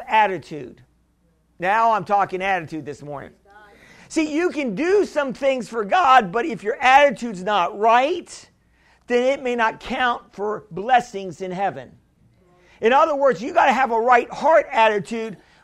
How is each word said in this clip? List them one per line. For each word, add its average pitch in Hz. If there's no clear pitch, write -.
attitude. 185
Now 220
I'm 202
talking 185
attitude 165
this 143
morning. 143
See, 302
you 330
can 262
do 349
some 269
things 262
for 226
God, 254
but 233
if 226
your 208
attitude's 254
not 202
right, 247
then 240
it 277
may 247
not 226
count 254
for 214
blessings 196
in 190
heaven. 170
In 226
other 294
words, 254
you 359
gotta 330
have 240
a 233
right 240
heart 302
attitude 220